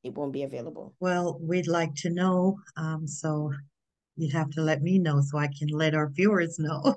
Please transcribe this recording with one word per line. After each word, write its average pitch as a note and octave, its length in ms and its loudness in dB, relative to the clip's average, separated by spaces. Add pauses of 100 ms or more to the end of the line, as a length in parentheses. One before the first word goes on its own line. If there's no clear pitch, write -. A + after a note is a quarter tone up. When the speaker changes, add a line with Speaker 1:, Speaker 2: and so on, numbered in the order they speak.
Speaker 1:
it B2+ 120 -10
won't C#3+ 180 -4
be C3+ 100 -4
available. C3 560 -10
Speaker 2:
Well, F3+ 400 0
we'd E3 280 0
like E3 300 2
to F3 120 -2
know, F#3 480 2 (200)
um, D#3+ 300 -4
so D3+ 440 -4 (640)
you'd D3+ 180 -2
have D#3 180 0
to D#3+ 100 -2
let D#3 200 2
me F#3 160 4
know D3+ 240 4
so C#3+ 160 0
I D3 100 0
can C#3+ 220 -4
let D#3 240 2
our D3+ 160 2
viewers F3 480 2
know D#3 400 0